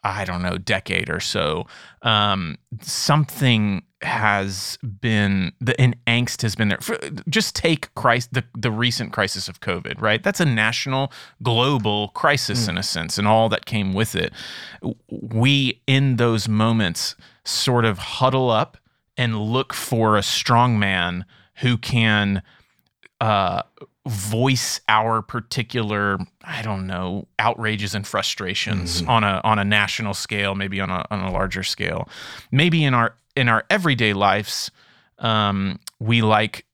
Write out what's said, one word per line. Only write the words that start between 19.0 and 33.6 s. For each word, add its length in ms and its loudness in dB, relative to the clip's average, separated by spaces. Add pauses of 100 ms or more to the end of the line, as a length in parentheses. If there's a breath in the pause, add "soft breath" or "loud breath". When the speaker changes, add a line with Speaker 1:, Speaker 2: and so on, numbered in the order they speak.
Speaker 1:
and 240 0
look 320 -2
for 460 2
a 40 2
strong 560 2
man 460 0 (320 soft breath)
who 220 2
can, 640 2 (800 soft breath)
uh, 420 0 (440)
voice 720 0 (100)
our 340 4
particular, 960 -4 (260)
I 180 -8
don't 240 -6
know, 400 -6 (120)
outrages 560 -2
and 120 -4
frustrations 960 -4
Speaker 2:
Mm-hmm. 100 -4
Speaker 1:
on 140 4
a, 180 0
on 160 2
a 60 0
national 500 0
scale, 400 -4
maybe 260 -4
on 100 -2
a, 200 -4
on 100 -4
a 120 -4
larger 300 -2
scale. 460 -6 (440 loud breath)
Maybe 320 4
in 100 2
our, 220 2 (180)
in 140 2
our 200 4